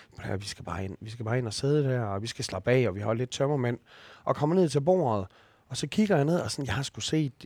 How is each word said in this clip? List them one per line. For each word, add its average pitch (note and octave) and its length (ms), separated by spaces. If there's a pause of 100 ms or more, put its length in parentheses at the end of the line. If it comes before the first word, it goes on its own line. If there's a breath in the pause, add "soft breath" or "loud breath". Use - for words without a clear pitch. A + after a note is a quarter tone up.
(240 loud breath)
"Ja, - 120
vi G2 80
skal - 200
bare F#2 200
ind, F#2+ 160
vi A2 100
skal A#2 140
bare A#2 140
ind B2 80
og G#2+ 80
sidde D3 300
der, B2+ 160
og G2+ 220
vi A2+ 40
skal - 180
slappe F#2+ 260
af, B2 180
og F2+ 60
vi G2+ 60
har G#2+ 140
lidt B2 160
tømmermænd." C3+ 480 (460 loud breath)
Og C3+ 120
kommer D3+ 200
ned F3+ 120
til C#3 120
bordet, C3+ 460 (420 soft breath)
og B2+ 80
så - 100
kigger G#3 300
jeg C#3+ 80
ned, E3 160
og A2+ 100
sådan, C#3+ 160
"Jeg G#2+ 80
har C3+ 80
sgu - 180
set, D3+ 320 (140)